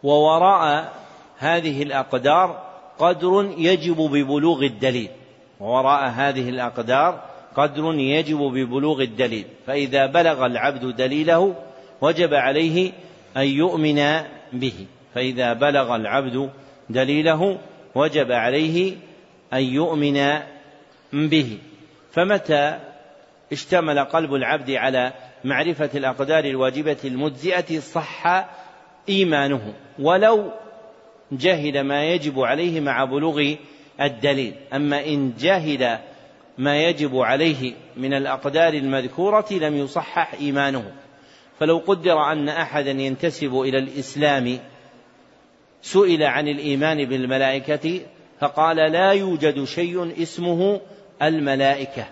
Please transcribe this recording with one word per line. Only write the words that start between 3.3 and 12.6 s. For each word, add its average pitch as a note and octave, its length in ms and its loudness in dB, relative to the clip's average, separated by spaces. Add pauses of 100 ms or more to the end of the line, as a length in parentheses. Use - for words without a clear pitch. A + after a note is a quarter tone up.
يجب E3+ 380 2
ببلوغ D3 680 2
الدليل، B2 460 -2 (520)
ووراء C3 480 2
هذه B2+ 400 -2
الأقدار B2+ 720 0 (320)
قدر D3+ 400 0
يجب D3 440 0
ببلوغ C3+ 640 0
الدليل، A2+ 420 -2 (220)
فإذا C3+ 400 0
بلغ D3 400 2
العبد B2 500 -2
دليله D#3 580 2 (460)
وجب D#3 340 2
عليه D#3+ 580 2 (440)